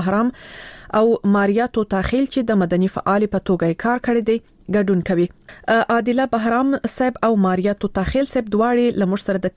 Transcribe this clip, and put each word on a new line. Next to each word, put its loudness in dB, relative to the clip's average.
بهرام 0
او 4
ماریا 2
توتاخیل 0
چې 0
د 4
مدني 0
فعالې 0
په -2
توګه 0
یې -2
کار -2
کړی 0
دی، 2
ګډون 2
کوي. 2
عادله 0
بهرام 0
صاحب -2
او 2
ماریا 0
توتاخیل -2
صاحب -4
دواړې 2
له 0
موږ -2
سره -2
د -4